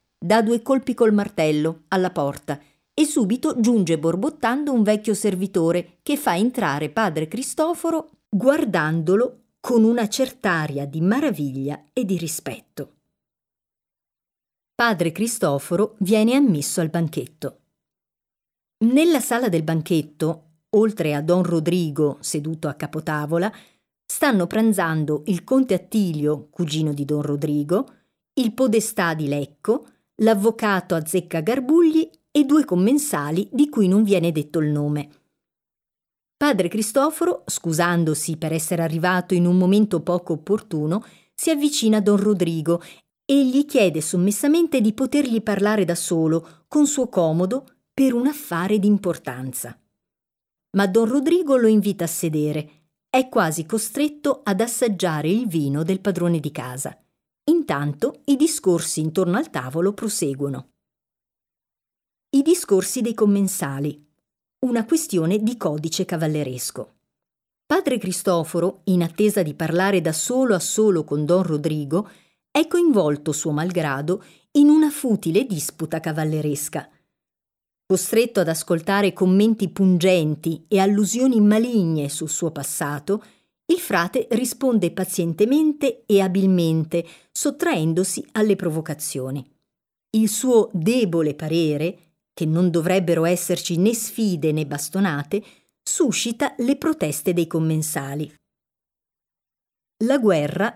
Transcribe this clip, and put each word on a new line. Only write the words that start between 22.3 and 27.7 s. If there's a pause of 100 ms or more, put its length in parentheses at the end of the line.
a
capotavola, (500)
stanno
pranzando
il
conte
Attilio,
cugino
di
Don
Rodrigo, (400)